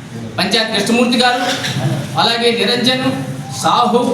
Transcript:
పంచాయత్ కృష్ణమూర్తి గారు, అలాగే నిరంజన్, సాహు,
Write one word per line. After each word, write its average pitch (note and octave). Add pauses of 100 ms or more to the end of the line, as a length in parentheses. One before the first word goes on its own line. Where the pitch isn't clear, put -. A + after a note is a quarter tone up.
(380)
పంచాయత్ G#3+
కృష్ణమూర్తి A#3
గారు, B3 (800)
అలాగే A#3
నిరంజన్, A#3+ (580)
సాహు, G#3+ (140)